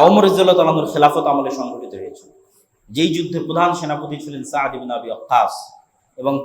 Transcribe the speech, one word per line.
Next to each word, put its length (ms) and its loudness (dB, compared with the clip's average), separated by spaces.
ওমর 180 6
রাদিয়াল্লাহু 340 4
তাআলা 160 4
আনহুর 180 -2
খেলাফত 400 2
আমলে 260 -2
সংঘটিত 420 -12
হয়েছিল। 300 -16
যেই 260 0
যুদ্ধে 300 -4
প্রধান 240 0
সেনাপতি 440 -8
ছিলেন 260 -12
সাদ 240 -4
ইবনে 200 -10
আবি 160 -8
ওয়াক্কাস 420 0
এবং 160 -2